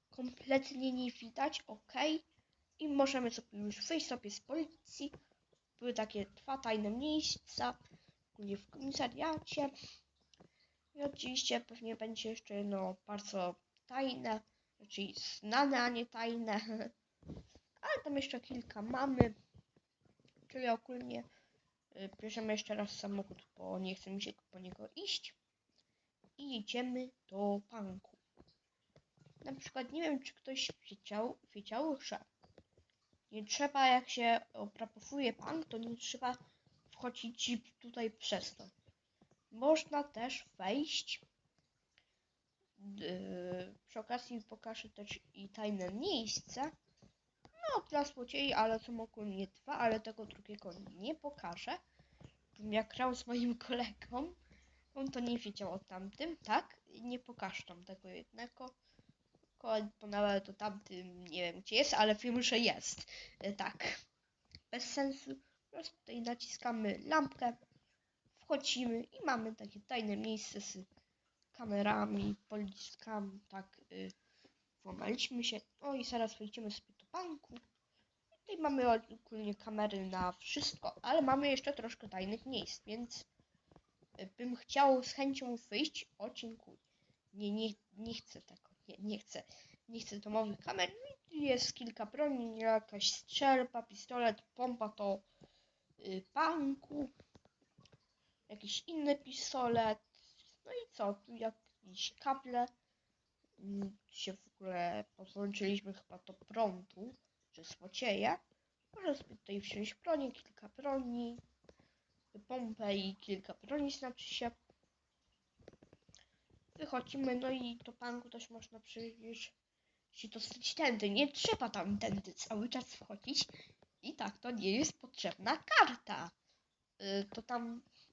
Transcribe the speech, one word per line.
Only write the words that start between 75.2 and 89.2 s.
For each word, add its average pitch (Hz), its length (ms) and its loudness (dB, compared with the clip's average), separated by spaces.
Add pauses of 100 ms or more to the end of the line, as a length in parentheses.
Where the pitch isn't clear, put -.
się. 214 180 -2 (200)
No 285 140 -2
i 240 100 -2
zaraz 226 320 0
wejdziemy 214 340 -6
sobie - 280 -10
do - 60 -20
banku. 330 500 -8
I - 840 -20
tutaj 392 180 -8
mamy 269 340 6
ogólnie 220 640 0
kamery 208 500 -2
na 185 260 0
wszystko, - 720 -4
ale 294 200 6
mamy 277 280 6
jeszcze 269 240 2
troszkę 233 360 -8
tajnych 190 360 -2
miejsc, 254 400 -4
więc, 240 400 -6 (920)
y, 190 180 -10
bym 247 180 -2
chciał 269 480 8
z - 80 -6
chęcią 269 440 0
wyjść. 247 640 0
O, 208 120 -4
dziękuję. - 480 -12 (560)
Nie, 202 180 0
nie, 220 180 2 (280)
nie 226 160 -6
chcę - 280 -12
tego. - 280 -20 (180)
Nie, - 120 -14
nie 214 200 -2
chcę. - 240 -10 (460)